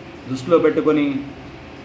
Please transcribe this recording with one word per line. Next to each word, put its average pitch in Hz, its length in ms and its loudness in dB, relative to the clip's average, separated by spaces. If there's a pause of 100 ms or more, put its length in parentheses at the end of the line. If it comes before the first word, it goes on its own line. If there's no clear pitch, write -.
(300)
దృష్టిలో 160 280 4
పెట్టుకొని 147 640 4 (640)